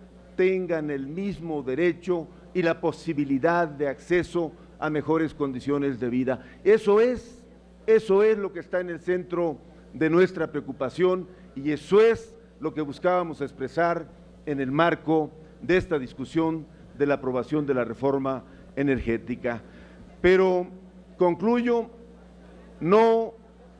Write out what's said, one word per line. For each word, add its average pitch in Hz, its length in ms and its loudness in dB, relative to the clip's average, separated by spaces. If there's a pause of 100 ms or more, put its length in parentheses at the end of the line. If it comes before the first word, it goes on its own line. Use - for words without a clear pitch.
(360)
tengan 180 540 0
el 139 160 -6
mismo 165 560 -6
derecho 170 640 -2 (240)
y 185 80 -2
la 165 200 0
posibilidad 151 840 0
de 143 220 -4
acceso 170 640 -2 (260)
a 151 120 -4
mejores 156 420 0
condiciones 139 680 -4
de 123 120 -4
vida. 127 340 -2 (180)
Eso 208 380 4
es, 247 420 -2 (440)
eso 214 360 4
es 220 140 4
lo 190 160 -6
que 170 80 -10
está 180 200 -4
en 180 100 -6
el 165 100 -10
centro 175 560 -2 (380)
de 156 160 0
nuestra 165 420 2
preocupación 165 760 -2 (300)
y 139 140 -6
eso 185 320 4
es 226 320 0 (260)
lo 151 140 -6
que 156 80 -4
buscábamos 165 580 -2
expresar 165 640 -2 (380)
en 143 160 -4
el 131 100 -4
marco 156 600 0 (320)
de 175 160 2
esta 165 200 -2
discusión 160 680 -4 (320)
de 143 80 2
la 143 80 2
aprobación 131 520 -2
de 139 80 0
la 120 100 0
reforma 135 600 -2 (320)
energética. 120 840 -2 (580)
Pero 185 480 4 (480)
concluyo, 226 680 2 (920)
no 226 560 4 (460)